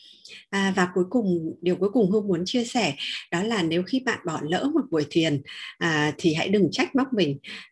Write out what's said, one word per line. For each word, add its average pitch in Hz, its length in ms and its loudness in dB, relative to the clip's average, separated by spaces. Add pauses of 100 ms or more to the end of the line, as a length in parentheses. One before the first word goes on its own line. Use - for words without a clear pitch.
(500)
À, 196 260 0
và 180 180 4
cuối 185 160 2
cùng, 175 520 0
điều 175 140 2
cuối 190 140 0
cùng 202 220 4
Hương 208 160 0
muốn 175 180 0
chia 240 180 0
sẻ 226 320 0 (360)
đó 175 120 0
là 220 200 0
nếu 165 200 0
khi 254 160 -2
bạn 254 260 -2
bỏ 156 240 -4
lỡ 185 240 0
một 311 80 2 (100)
buổi 151 180 2
thiền, 160 320 2 (360)
à, 151 400 2
thì 160 160 2
hãy 160 160 -2
đừng 196 220 4
trách - 240 -2
móc 262 180 0
mình, 147 260 0 (320)